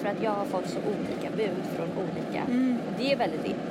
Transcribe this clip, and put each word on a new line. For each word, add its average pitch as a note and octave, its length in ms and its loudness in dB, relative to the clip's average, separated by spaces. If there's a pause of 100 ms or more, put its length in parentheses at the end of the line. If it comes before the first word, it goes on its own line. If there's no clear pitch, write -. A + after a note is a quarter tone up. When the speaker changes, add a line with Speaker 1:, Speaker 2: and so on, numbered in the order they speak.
Speaker 1:
för G#3 60 0
att G3+ 140 0
jag A3 80 2
har G3+ 160 0
fått F3+ 240 0
så - 80 -2 (160)
olika - 420 -2
bud F#3 260 0 (140)
från E3+ 120 0 (160)
olika. - 440 -2
Speaker 2:
Mm. B3 380 4
Speaker 1:
Och G3+ 60 -2 (100)
det C#4 100 4
är C4+ 40 4
väldigt F#3+ 400 0 (140)